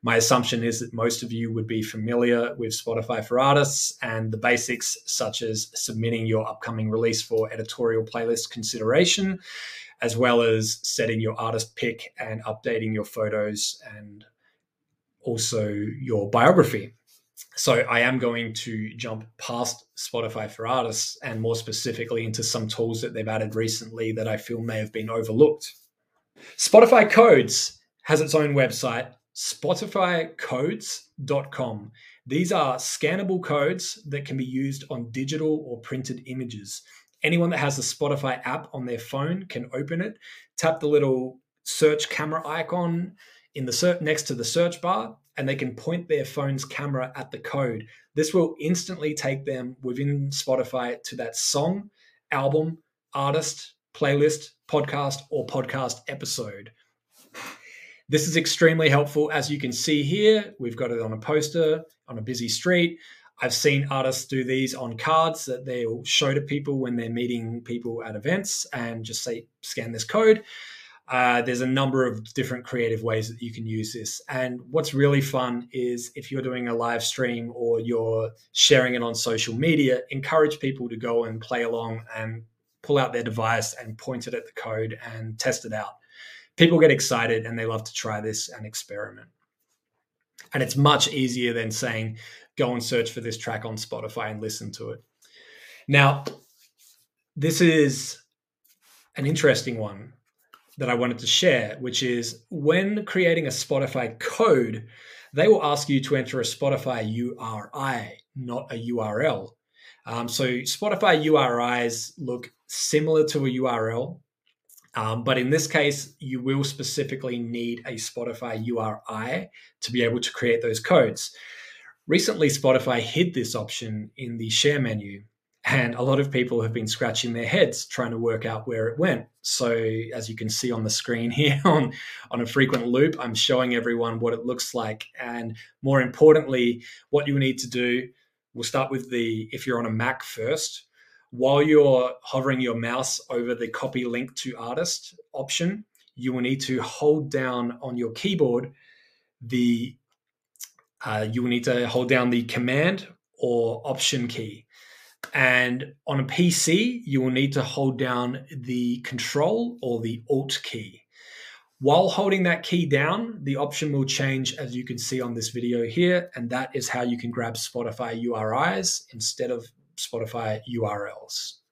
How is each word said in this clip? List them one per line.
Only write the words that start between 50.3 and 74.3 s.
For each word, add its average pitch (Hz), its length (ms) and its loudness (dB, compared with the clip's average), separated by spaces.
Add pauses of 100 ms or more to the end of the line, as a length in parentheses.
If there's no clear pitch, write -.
to - 140 -10
that 117 180 -6
song, 175 540 0 (420)
album, 151 480 0 (340)
artist, 143 600 -2 (200)
playlist, 147 560 2 (180)
podcast, 143 600 -2
or 131 160 -2
podcast 131 600 -4
episode. 107 640 -8 (1400)
This 147 180 4
is 165 80 -2
extremely 160 540 6
helpful. 147 420 4
As 147 180 0
you 143 100 -2
can 127 120 -4
see 147 320 0
here, 208 560 4
we've 120 180 -6
got 120 140 -2
it 117 100 -2
on 113 120 -4
a 107 60 -8
poster, 156 640 2 (240)
on 123 100 -12
a 110 40 -8
busy 117 280 -6
street. 175 500 2 (420)
I've 123 120 0
seen 143 360 4
artists 131 360 0
do 131 180 -2
these 131 320 -2
on 117 220 -8
cards 160 480 2
that 127 200 -6
they'll 120 380 -4
show 139 300 2
to 143 80 0
people 143 380 -4
when 123 160 -2
they're 117 140 -4
meeting 117 540 -4
people 117 400 -6
at 110 120 -10
events 175 560 -2
and 117 320 -6
just 113 200 -8
say, 117 240 -6 (140)
"Scan 117 320 -8
this 113 100 -6
code." 214 400 4 (640)
Uh, 123 340 4
there's 123 200 0
a 127 60 0
number 131 380 2
of 110 180 -4 (120)
different 123 280 -4
creative 113 400 -2
ways 110 240 0
that 113 140 -12
you 117 100 -8
can 113 140 -10
use 110 260 -4
this. 110 380 -10
And 127 400 -4